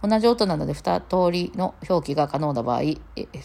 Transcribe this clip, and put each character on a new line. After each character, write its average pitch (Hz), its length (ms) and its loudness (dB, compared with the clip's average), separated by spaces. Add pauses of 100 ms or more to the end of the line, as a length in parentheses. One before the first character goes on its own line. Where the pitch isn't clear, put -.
同 220 160 2
じ 220 100 2
音 233 180 4
な 170 100 0
の 147 100 -4
で 147 60 -4
二 175 280 -2
通 180 300 2
り 175 260 -2
の 185 180 -2 (140)
表 175 200 0
記 143 60 -4
が 147 140 2
可 147 100 -4
能 151 140 0
な 120 100 -2
場 120 140 0
合、 127 60 0
え、 156 160 -2 (460)